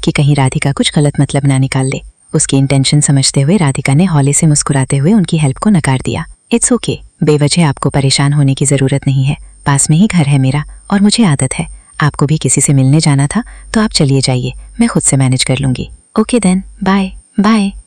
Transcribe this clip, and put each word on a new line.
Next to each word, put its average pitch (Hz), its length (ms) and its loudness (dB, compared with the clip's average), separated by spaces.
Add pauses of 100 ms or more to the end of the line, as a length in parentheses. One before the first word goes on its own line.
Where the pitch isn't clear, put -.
कि 165 80 -2
कहीं 147 220 2
राधिका 139 380 0
कुछ - 240 -2
गलत 147 240 2
मतलब 139 240 0
ना 135 140 2
निकाल 131 280 0
ले। - 160 -6 (320)
उसकी 151 220 0
intention 135 440 2
समझते 139 400 0
हुए 156 160 2
राधिका 139 380 0
ने 170 100 4
हौले 143 280 2
से 165 140 0
मुस्कुराते 143 500 0
हुए 143 160 2
उनकी 175 260 0
help 143 180 0
को - 140 0
नकार 139 340 2
दिया। - 220 -6 (280)
"It's 233 180 0
okay, 180 240 -2 (260)
बेवजह 151 460 2
आपको 135 220 -2
परेशान 143 420 0
होने 143 220 2
की 139 120 -2
जरूरत 135 400 0
नहीं 135 180 0
है, 139 120 -2 (300)
पास 139 240 0
में 156 60 4
ही 202 100 4
घर 170 200 0
है 143 120 2
मेरा 135 260 0 (260)
और 202 100 0
मुझे 208 240 2
आदत 139 300 0
है। 165 120 -6 (340)
आपको 147 260 0
भी 151 120 0
किसी 139 220 0
से - 120 0
मिलने 135 280 4
जाना 139 260 2
था 214 180 -4 (300)
तो 220 60 2
आप 220 100 0
चलिए 139 300 0
जाइए, 127 320 -2 (280)
मैं 233 80 2
खुद 165 140 -2
से - 140 0
manage 131 280 0
कर 131 140 -2
लूंगी। 131 320 -4 (300)
Okay 226 200 0
then, 190 220 0 (200)
bye, 190 300 -2 (280)
bye।" 202 320 2 (140)